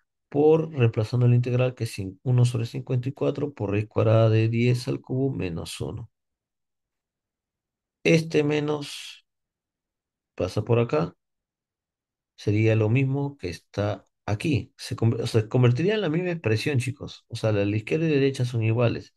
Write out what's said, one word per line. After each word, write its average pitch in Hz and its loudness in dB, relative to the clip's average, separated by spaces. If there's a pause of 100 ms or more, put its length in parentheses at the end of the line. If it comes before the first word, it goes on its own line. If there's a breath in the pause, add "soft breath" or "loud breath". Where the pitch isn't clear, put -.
(280)
por, 156 2
reemplazando 123 2
la 120 6
integral, 123 0
que 113 -6
es - -8
cin-, 95 -10
uno 123 4
sobre 120 0
cincuenta 131 -4
y 139 -4
cuatro 143 -4
por 101 -4
raíz 104 0
cuadrada 110 4
de 110 2
diez 120 0
al 139 -4
cubo 131 -4
menos 87 -8
uno. 76 -10 (1900)
Este 160 4
menos 147 -4 (1080)
pasa 95 -2
por 117 2
acá. 147 -2 (1200)
Sería 110 2
lo 107 2
mismo 139 0
que 87 -10
está 101 -6 (200)
aquí. 110 -2
Se - -10
conver-, 117 0
se 107 0
convertiría 127 2
en 220 -2
la 180 -2
misma 175 -2
expresión, 143 -2
chicos. - -8
O 113 -10
sea, 110 0
la, 101 2
la 104 0
izquierda 156 -2
y 160 0
la 151 2
derecha 135 0
son 120 -2
iguales. 113 0